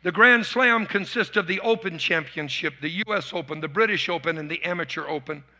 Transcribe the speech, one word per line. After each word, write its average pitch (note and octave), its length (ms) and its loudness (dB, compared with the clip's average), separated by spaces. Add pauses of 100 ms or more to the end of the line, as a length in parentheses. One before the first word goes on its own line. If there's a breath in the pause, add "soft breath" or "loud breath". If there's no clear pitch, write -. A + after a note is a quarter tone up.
The F3+ 80 0
Grand A3+ 340 6
Slam A#3 420 2
consists - 500 -2
of G3 100 2
the F3+ 140 -2
Open G3+ 380 0
Championship, D3+ 800 -2
the D3+ 100 -4
U G#3 240 -4
S F3 180 -4
Open, D#3 280 -6
the D#3 80 -6
British G3+ 400 2
Open, D#3+ 300 -2
and D3+ 120 -8
the D#3+ 140 -6
Amateur E3 420 -4
Open. D3 380 -8 (160 loud breath)